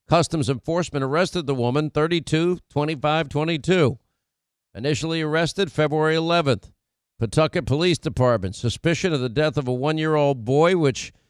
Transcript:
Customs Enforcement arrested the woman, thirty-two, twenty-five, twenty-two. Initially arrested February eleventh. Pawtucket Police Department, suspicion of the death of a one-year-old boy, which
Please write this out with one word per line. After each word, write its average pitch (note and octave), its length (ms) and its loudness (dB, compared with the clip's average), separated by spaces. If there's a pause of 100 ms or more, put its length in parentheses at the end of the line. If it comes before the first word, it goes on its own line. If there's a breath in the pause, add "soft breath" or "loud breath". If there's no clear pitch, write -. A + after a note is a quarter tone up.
Customs D#3 440 2
Enforcement D3+ 520 -4
arrested D#3+ 440 -2
the C#3 80 -2
woman, C3 340 0
thirty-two, E3 680 0 (100)
twenty-five, D3+ 600 -2
twenty-two. D#3 680 0 (760)
Initially D#3 480 -4
arrested D#3+ 500 -2
February D#3 420 2
eleventh. E3 560 0 (480)
Pawtucket D3 480 0
Police D#3 320 2
Department, A#2 560 0
suspicion E3 600 -2
of C3+ 60 -2
the B2+ 80 -2
death D3 280 0
of C#3 100 -2
a B2 60 -2
one-year-old D3 720 0
boy, D#3 320 4
which D3 360 0 (180)